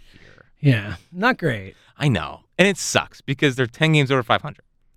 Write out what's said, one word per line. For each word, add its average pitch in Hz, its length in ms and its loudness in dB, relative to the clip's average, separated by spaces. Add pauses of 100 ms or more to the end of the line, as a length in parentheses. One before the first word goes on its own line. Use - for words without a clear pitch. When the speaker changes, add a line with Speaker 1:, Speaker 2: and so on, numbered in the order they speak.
(120)
Speaker 1:
here? - 340 -20 (280)
Speaker 2:
Yeah, 101 220 -6 (160)
not 208 260 -2
great. 107 360 -6 (240)
Speaker 1:
I 147 100 0
know. 76 320 -2 (180)
And 180 100 6
it 196 80 -2
sucks - 440 -4
because 135 360 0
they're 131 100 0
ten 156 260 0
games 143 180 4
over 131 120 2
five 107 200 0
hundred. - 220 -14 (320)